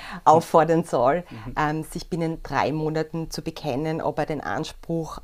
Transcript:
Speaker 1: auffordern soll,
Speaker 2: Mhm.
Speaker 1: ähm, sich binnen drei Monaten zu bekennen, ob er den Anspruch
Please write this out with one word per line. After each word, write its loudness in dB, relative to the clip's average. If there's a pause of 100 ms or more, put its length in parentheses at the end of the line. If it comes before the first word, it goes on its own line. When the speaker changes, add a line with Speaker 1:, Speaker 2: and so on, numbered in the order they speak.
(240)
Speaker 1:
auffordern 6
soll, 2
Speaker 2:
Mhm. -12
Speaker 1:
ähm, 0
sich -10
binnen -2
drei 0
Monaten -2
zu -8
bekennen, -4
ob -2
er 0
den -4
Anspruch -6